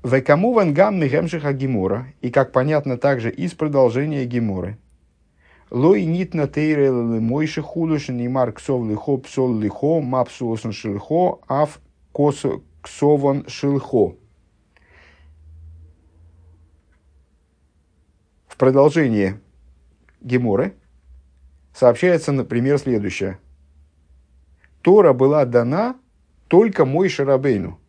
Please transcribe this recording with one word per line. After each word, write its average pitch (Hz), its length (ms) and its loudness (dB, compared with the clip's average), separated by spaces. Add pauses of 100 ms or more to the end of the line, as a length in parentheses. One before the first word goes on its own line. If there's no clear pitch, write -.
Векамуван 156 680 2
гам 190 260 2
мигемшиха 156 540 -2
гемора, 123 540 -4 (140)
и, 123 80 -6
как 131 220 0
понятно 139 460 0
также 123 340 -2
из - 220 -6
продолжения 139 720 0
геморы, 107 520 -6 (920)
лой 175 360 4
нитна 165 420 -2
тейре 147 400 0
ле 117 320 0
мойши 143 420 -2
хулушин 151 580 -4
и 120 80 -4
мар 127 240 -2
ксов 123 340 -4
лихо 107 320 -2
псол 127 400 -2
лихо 143 440 -2
ма 127 240 -2
псулосун 113 460 -6
шилхо 110 760 -2
аф 147 320 -2 (320)
кос-, 143 500 -2 (200)
ксовон 143 680 0
шилхо. 131 680 -2 (4000)
В - 100 -20
продолжении 131 800 2 (840)
геморы 123 540 -2 (1000)
сообщается, 147 580 2
например, 131 460 0
следующее. 101 600 -4 (1400)
Тора 180 320 6
была 135 320 2
дана 131 520 0 (500)
только 196 360 4
Мойше 139 420 0
Рабейну. 127 640 0